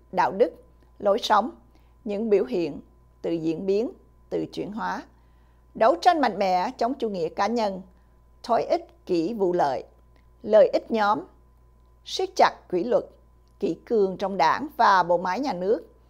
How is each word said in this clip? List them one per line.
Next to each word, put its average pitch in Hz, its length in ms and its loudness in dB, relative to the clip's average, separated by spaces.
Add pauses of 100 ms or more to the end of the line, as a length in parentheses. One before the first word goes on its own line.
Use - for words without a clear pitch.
(120)
đạo 170 200 0
đức, 226 180 2 (480)
lối - 200 2
sống, 220 320 0 (540)
những 214 260 -6
biểu 202 140 4
hiện 175 360 -4 (420)
tự 180 80 -6
diễn 165 360 -4
biến, 214 260 0 (380)
tự 165 220 -4
chuyển 165 200 -10
hóa. 196 300 -8 (720)
Đấu 240 260 4
tranh 349 200 4
mạnh 226 180 0
mẽ 185 400 0
chống 247 160 -2
chủ 226 140 -4
nghĩa 175 200 -4
cá 202 180 -2
nhân, 208 360 -4 (600)
thói 165 200 0
ích - 440 -6
kỷ 175 280 -2
vụ 190 180 0
lợi, 147 320 0 (580)
lợi 214 300 6
ích - 180 -2
nhóm, 220 300 0 (840)
siết 370 320 -6
chặt - 180 4 (140)
kỷ 180 160 -2
luật, 226 200 0 (560)
kỷ 175 140 -2 (120)
cương 196 300 0
trong 196 200 -6
đảng 165 400 2
và 202 260 6
bộ 175 160 2
máy 185 220 -4
nhà 277 120 -4
nước. 190 300 -2 (280)